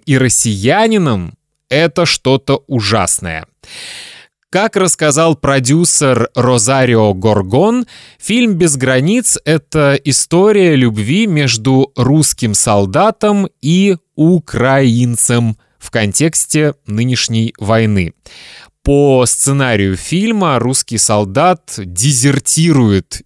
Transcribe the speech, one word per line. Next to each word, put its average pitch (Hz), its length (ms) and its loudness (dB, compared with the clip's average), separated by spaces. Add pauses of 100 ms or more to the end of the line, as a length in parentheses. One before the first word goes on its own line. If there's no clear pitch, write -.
и 135 120 0
россиянином — 127 1200 0 (320)
это 160 360 0
что-то 131 600 -2
ужасное. 95 800 -4 (1040)
Как 202 260 -2
рассказал 160 600 0
продюсер 139 1000 0
Розарио 120 800 2
Горгон, 110 720 0 (320)
фильм 226 360 0
«Без 160 220 0
границ» — 131 680 0
это 147 580 0
история 180 720 2
любви 123 500 0
между 135 720 0
русским 127 580 0
солдатом 180 960 0 (120)
и 180 360 2 (180)
украинцем 123 1400 0 (200)
в - 120 -20
контексте 147 840 -2 (100)
нынешней 113 720 -4
войны. 104 560 0 (680)
По 139 440 2
сценарию 120 680 0
фильма 185 600 -2
«Русский 120 400 -4
солдат» 107 800 0
дезертирует 123 1500 0